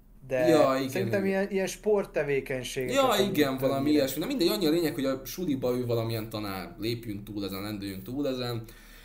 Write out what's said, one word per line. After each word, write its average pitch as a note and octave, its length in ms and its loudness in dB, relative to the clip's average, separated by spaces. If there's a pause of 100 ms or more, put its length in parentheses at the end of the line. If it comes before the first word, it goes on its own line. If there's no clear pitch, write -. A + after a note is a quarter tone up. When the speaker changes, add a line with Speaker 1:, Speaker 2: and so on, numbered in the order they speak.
(280)
Speaker 1:
de B2+ 200 2
Speaker 2:
Ja, D3 300 8
igen, C3+ 120 -2
Speaker 1:
szerintem F#3+ 360 0
Speaker 2:
igen. F#3+ 140 2
Speaker 1:
ilyen, G3+ 120 -2
ilyen F#3+ 160 0
sporttevékenységeket C#3+ 1300 -2
Speaker 2:
Ja, C4+ 120 4
Speaker 1:
tanít G3+ 300 2
Speaker 2:
igen, C3+ 200 2
valami C3+ 200 0
Speaker 1:
többnyire. D3 200 4
Speaker 2:
ilyesmi. C3+ 240 0
Na F#3+ 60 -2
mindegy, F#3 200 2
annyi G3 180 0
a D3+ 40 4
lényeg, D#3 240 2
hogy C3+ 120 -2
a C3 200 -2
suliba B2+ 520 -2
ő B2 80 -2
valamilyen A2+ 440 -2
tanár. G2 500 -8
Lépjünk A2 440 -6
túl G2+ 220 -6
ezen, F#2+ 160 -6
lendüljünk G2+ 420 -8
túl C3+ 240 -4
ezen. A#2+ 360 -4 (420)